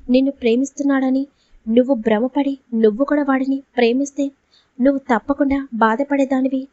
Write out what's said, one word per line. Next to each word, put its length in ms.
నిన్ను 220
ప్రేమిస్తున్నాడని 960
నువ్వు 260
భ్రమపడి 640
నువ్వు 320
కూడా 180
వాడిని 400
ప్రేమిస్తే 540
నువ్వు 160
తప్పకుండా 760
బాధపడేదానివి 1000